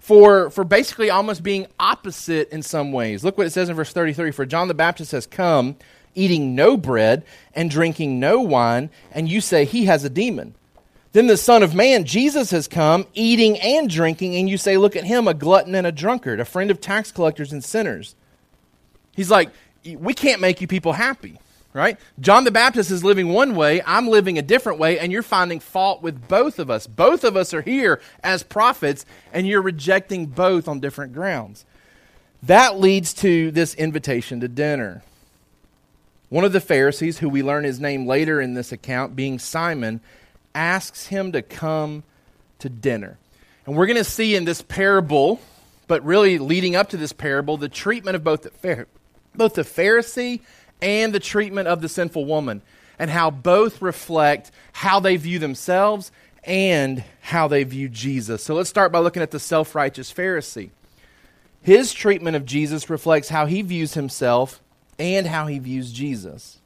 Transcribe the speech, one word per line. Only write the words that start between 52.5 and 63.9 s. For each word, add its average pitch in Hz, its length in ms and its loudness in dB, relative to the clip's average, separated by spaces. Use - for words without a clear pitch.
and 160 140 -6
how 165 180 0
both 180 500 2
reflect 156 720 0
how 196 260 0
they 185 180 2
view 170 200 -6
themselves 185 720 -2
and 160 600 -2
how 160 260 -2
they 139 160 2
view 135 240 -8
Jesus. 113 560 -6
So 156 120 -4
let's 175 160 -4
start 196 200 2
by 170 80 2
looking 170 220 0
at 156 100 -6
the 147 80 -10
self-righteous 147 720 -4
Pharisee. 165 600 -8
His 220 320 6
treatment 165 420 -2
of 143 100 -4
Jesus 147 440 -4
reflects 160 400 0
how 151 160 0
he 180 160 -2
views 170 320 -6